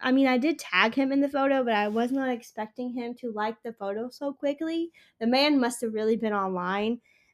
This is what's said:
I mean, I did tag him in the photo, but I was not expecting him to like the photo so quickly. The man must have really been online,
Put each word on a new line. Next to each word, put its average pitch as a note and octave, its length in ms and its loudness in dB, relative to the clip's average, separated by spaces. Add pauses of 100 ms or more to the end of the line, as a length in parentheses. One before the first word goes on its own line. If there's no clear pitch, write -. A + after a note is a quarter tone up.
I B3+ 120 0
mean, C4+ 160 6
I B3+ 100 4
did D4 220 0
tag G3+ 340 2
him C4+ 160 0
in C#4 100 2
the C#4 80 2
photo, C4+ 360 2
but A#3 80 0
I G#3 160 2
was A#3 240 0
not C4+ 180 0
expecting A#3 640 -8
him A#3+ 240 -8
to A#3+ 160 -8
like G#3+ 320 -4
the A#3 80 -8
photo G#3 380 -6
so C#4 220 -8
quickly. D#4+ 600 -4 (260)
The A3+ 80 -2
man C#4 320 4
must B3 220 0
have A3+ 120 -4
really A3 220 2
been G#3+ 200 -2
online, G3 680 -2 (340)